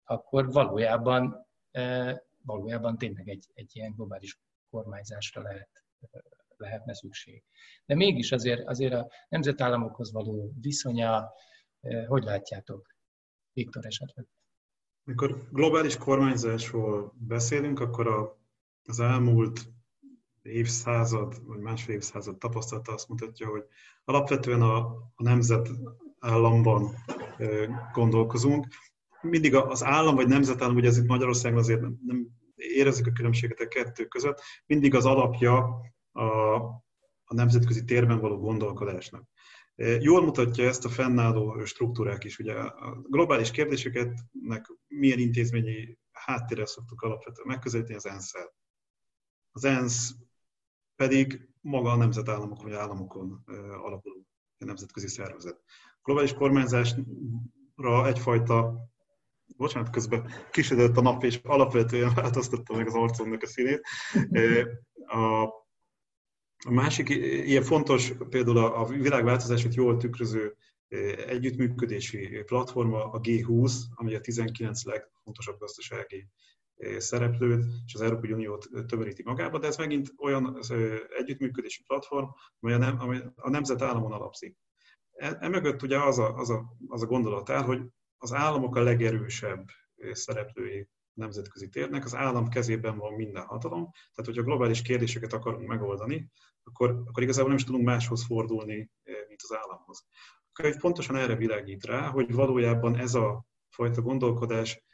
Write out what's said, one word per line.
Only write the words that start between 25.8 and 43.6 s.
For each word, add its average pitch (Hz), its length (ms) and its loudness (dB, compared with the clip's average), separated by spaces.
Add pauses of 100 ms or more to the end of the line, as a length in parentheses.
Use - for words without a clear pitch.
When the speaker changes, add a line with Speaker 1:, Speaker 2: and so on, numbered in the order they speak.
Speaker 2:
ö, 107 280 -2 (260)
gondolkozunk. 117 760 4 (540)
Mindig 160 340 4
a, 131 140 6
az 127 160 -2
állam 151 300 6
vagy 127 140 6
nemzetállam, 131 480 4
ugye 123 120 8
ez 120 100 8
itt 120 80 4
Magyarországon 123 520 2
azért 113 220 4
nem, 120 260 -6
nem 123 200 -2 (280)
érezzük 127 520 2
a 120 60 0
különbséget 117 480 0
a 113 80 -6
kettő 120 380 -4
között, 143 340 -4 (260)
mindig 143 280 4
az 123 120 6
alapja 123 760 4 (320)
a, 113 120 -4 (1000)
a 117 100 -10
nemzetközi 120 500 6
térben 120 360 4
való 104 180 -2
gondolkodásnak. 101 880 -4 (720)
Jól 165 220 8
mutatja 123 420 2
ezt 127 200 2
a 127 40 -2
fennálló 113 760 2
struktúrák 107 600 -4
is. 104 140 -14
Ugye 107 160 -6
a - 480 -10
globális 139 480 2
kérdéseknek 120 1160 -4 (200)